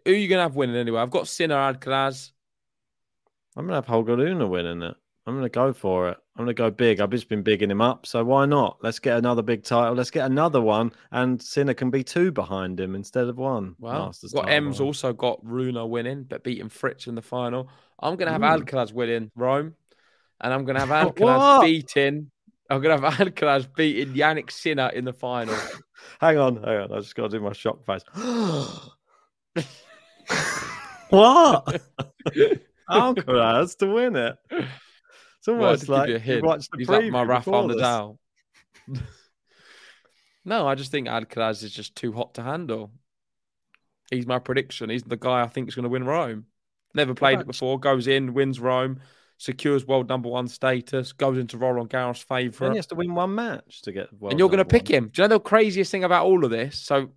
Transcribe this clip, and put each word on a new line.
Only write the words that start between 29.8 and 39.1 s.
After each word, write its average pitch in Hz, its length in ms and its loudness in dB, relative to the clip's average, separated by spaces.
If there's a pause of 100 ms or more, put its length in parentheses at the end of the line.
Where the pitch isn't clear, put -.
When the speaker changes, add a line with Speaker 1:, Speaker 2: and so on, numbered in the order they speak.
Speaker 2:
What? 226 720 8 (520)
<laughs> - 560 0
Alcaraz 160 880 2
to 196 100 2
win 226 280 0
it. 120 200 -2 (160)
It's - 960 -12
Speaker 1:
Well, 233 100 0
Speaker 2:
almost 175 240 2
Speaker 1:
to 147 60 -12
give 139 80 2
Speaker 2:
like 139 140 2
Speaker 1:
you 117 60 0
a - 20 -2
Speaker 2:
you 110 60 -10
Speaker 1:
hint, 123 220 0
Speaker 2:
watched 160 260 0
the - 80 -10
Speaker 1:
he's 123 100 -4
like 226 140 4
Speaker 2:
preview 220 80 -4
Speaker 1:
my 123 120 0
Rafael 123 440 0
Speaker 2:
before 120 80 -2
this. 127 100 0
Speaker 1:
Nadal. 110 320 -2 (680)
<laughs> 131 200 -10 (1400)